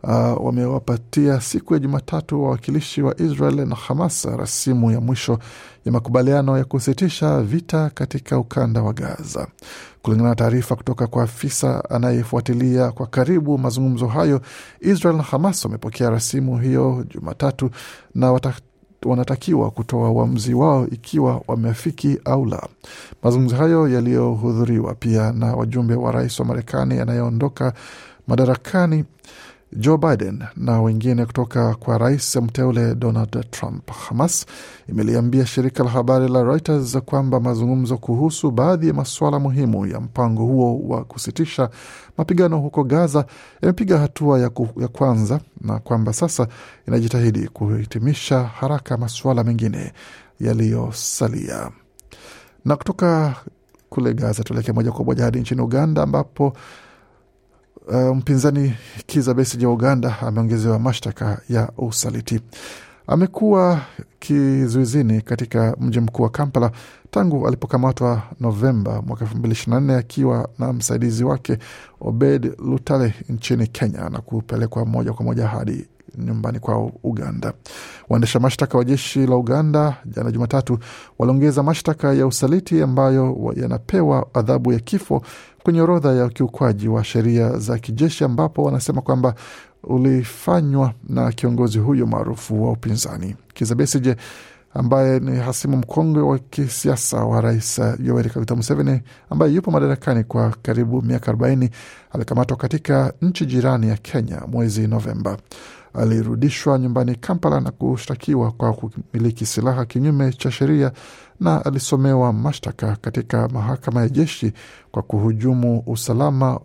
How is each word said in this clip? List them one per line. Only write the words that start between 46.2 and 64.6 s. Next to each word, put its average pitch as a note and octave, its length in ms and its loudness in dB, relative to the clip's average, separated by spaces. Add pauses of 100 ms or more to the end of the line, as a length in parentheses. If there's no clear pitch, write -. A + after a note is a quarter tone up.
inajitahidi A#2 600 2
kuhitimisha A2 920 0
haraka C3 540 -4
masuala A#2 480 0
mengine A2 480 -2 (480)
yaliyosalia. A2+ 1300 -2 (920)
Na D3 120 0
kutoka D#3+ 580 0 (540)
kule B2 260 -2
Gaza A2+ 300 -2
tuelekee A#2 280 -4
moja A#2 200 0
kwa B2+ 120 -4
moja B2 200 0
hadi A#2+ 160 0
nchini B2+ 200 -2
Uganda D3 420 2
ambapo, C#3+ 500 0 (1400)
uh, C3 280 2
mpinzani C#3 580 2 (320)
Kizza B2+ 280 0
Besigye B2 320 0
wa A#2+ 60 4
Uganda A#2+ 480 0
ameongezewa A2+ 580 0
mashtaka A2 720 -2
ya A2+ 300 0
usaliti. A#2 640 -4 (640)
Amekuwa F#3 760 2 (380)
kizuizini C3 1040 2